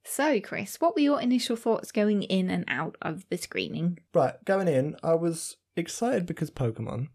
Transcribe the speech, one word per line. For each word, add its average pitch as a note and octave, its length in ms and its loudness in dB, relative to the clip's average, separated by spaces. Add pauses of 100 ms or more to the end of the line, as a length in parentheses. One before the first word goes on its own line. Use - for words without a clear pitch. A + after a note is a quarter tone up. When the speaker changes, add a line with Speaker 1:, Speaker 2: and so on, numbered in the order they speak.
Speaker 1:
So, C#4 360 0
Chris, - 400 -8
what E4+ 140 2
were D#4 80 2
your C#4+ 200 4
initial B3 340 2
thoughts A3+ 360 0
going G#3 320 4
in F#3 280 2
and F3+ 160 -2
out D3+ 340 -4
of E3 300 -6
the F3+ 60 0
screening? E3+ 600 -4 (160)
Speaker 2:
Right, C#3 220 4 (100)
going F#3+ 220 2
in, D3 360 2
I E3 120 4
was E3 420 -2 (180)
excited G#3 520 -2
because E3 240 -4
Pokemon, A#2 640 -2